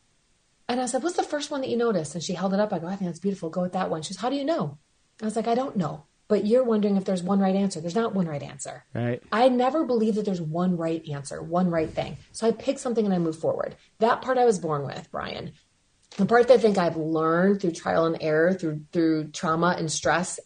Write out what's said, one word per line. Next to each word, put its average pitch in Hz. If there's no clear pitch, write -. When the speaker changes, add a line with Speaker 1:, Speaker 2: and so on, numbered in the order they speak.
Speaker 1:
And 247
I 254
said, 233
"What's 349
the 392
first 294
one 285
that 262
you 233
noticed?" 220
And 165
she 185
held 190
it 196
up. 208
I 180
go, 165
"I 196
think 185
that's 160
beautiful. 185
Go 180
with 180
that 185
one." 160
She 185
goes, 180
"How 240
do 277
you 277
know?" 269
I 220
was 220
like, 226
"I 233
don't 254
know. 151
But 202
you're 247
wondering 208
if 190
there's 185
one 196
right 190
answer. 196
There's 170
not 226
one 185
right 147
answer." -
Speaker 2:
Right. 120
Speaker 1:
I 233
never 254
believe 226
that 208
there's 185
one 170
right 165
answer, 143
one 175
right 160
thing. 139
So -
I 226
pick 269
something 233
and 196
I 180
move 160
forward. -
That 226
part 254
I 247
was 214
born 151
with, -
Brian. -
The 196
part 240
that 262
I 233
think 202
I've 165
learned 160
through 175
trial 170
and 165
error, 160
through, 156
through 156
trauma 170
and 160
stress 165